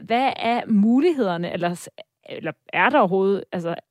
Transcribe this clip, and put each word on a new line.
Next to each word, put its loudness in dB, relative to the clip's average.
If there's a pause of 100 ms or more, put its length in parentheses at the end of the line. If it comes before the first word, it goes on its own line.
hvad 0
er -2
mulighederne, 2
eller -2
s-, -14 (380)
eller -8 (200)
er 2
der 4
overhovedet, 2
altså, -6 (160)